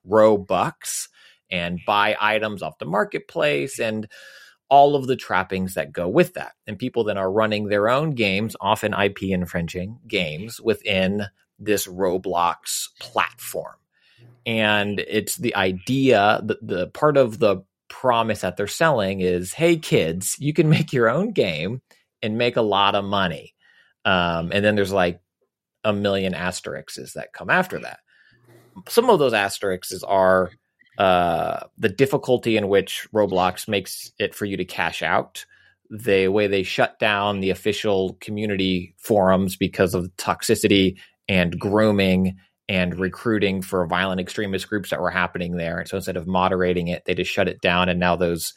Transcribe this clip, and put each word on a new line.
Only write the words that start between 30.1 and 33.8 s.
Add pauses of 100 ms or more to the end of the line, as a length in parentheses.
uh, (160)
the
difficulty
in
which
Roblox
makes